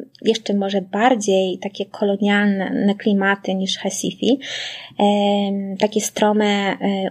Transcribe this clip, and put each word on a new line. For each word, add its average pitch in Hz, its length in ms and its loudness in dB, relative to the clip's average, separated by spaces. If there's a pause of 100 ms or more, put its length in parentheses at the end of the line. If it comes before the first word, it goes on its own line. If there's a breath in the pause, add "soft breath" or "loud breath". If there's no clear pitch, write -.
(220)
jeszcze 220 320 0
może 196 280 0
bardziej 202 800 0
takie 196 260 -8
kolonialne 202 1120 0
klimaty 196 600 0
niż 190 280 -4
Recife. 190 420 -4 (720 loud breath)
Em, 202 800 2
takie 214 240 0
strome, 208 720 2
y, - 40 -4 (340)